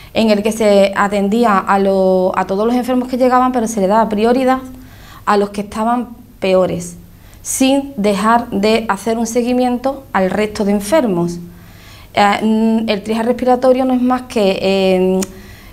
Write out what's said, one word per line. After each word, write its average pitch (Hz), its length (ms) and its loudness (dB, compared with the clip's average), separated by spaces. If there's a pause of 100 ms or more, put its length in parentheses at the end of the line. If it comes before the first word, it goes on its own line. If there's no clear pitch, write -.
(120)
en 220 160 2
el 208 140 2
que 214 100 0
se 202 440 4
atendía 202 600 2
a 190 220 0
lo, 190 580 2
a 190 100 0
todos 196 200 -2
los 240 100 0
enfermos 247 320 -2
que 254 80 -4
llegaban, 254 360 2
pero 233 140 -2
se 220 140 -4
le 185 60 2
daba 214 240 2
prioridad 247 480 2 (640)
a 208 140 2
los 202 100 0
que 208 140 -8
estaban 226 460 -4 (320)
peores, 185 560 0 (440)
sin 277 560 -2
dejar 214 540 0
de 220 400 0
hacer 226 260 -2
un 233 100 -2
seguimiento 247 840 -2
al 190 160 0
resto 214 380 -2
de 202 60 0
enfermos. 196 640 0 (720)
Eh, 202 300 2
mm, 220 480 0
el 202 140 -2
triaje 220 180 -2
respiratorio 247 640 2
no 262 100 0
es 247 80 0
más 247 200 0
que, 208 380 0
eh, 185 600 2 (520)